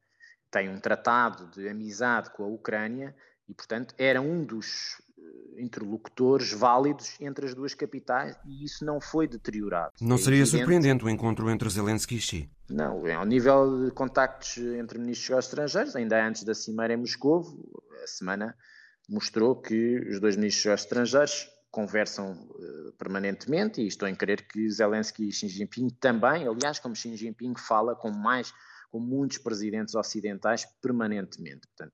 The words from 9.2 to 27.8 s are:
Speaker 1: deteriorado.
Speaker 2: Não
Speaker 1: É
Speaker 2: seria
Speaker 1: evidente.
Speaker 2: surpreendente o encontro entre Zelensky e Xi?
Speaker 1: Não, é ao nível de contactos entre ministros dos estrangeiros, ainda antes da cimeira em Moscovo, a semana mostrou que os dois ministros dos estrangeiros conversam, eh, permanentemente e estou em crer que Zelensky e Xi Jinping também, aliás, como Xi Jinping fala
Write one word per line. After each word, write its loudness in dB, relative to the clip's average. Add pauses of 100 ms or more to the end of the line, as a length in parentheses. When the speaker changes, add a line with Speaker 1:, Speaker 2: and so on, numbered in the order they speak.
Speaker 1:
deteriorado. -4
Speaker 2:
Não 4
Speaker 1:
É 6
Speaker 2:
seria 6
Speaker 1:
evidente. 6
Speaker 2:
surpreendente 6
o 2
encontro 2
entre 2
Zelensky 0
e -2
Xi? -6 (180)
Speaker 1:
Não, -2
é 2
ao -2
nível 6
de 0
contactos -2
entre -6
ministros -2
dos 2
estrangeiros, -2
ainda 2
antes -4
da 0
cimeira -2
em -2
Moscovo, -2 (200)
a -12
semana -6 (540)
mostrou 2
que 0 (120)
os -4
dois 4
ministros 2
dos 2
estrangeiros 2 (220)
conversam, -4 (120)
eh, -14
permanentemente -2
e 0
estou -4
em -2
crer -2
que -2
Zelensky 0
e -6
Xi -6
Jinping -4 (100)
também, 2
aliás, -2
como -8
Xi -10
Jinping -8
fala 2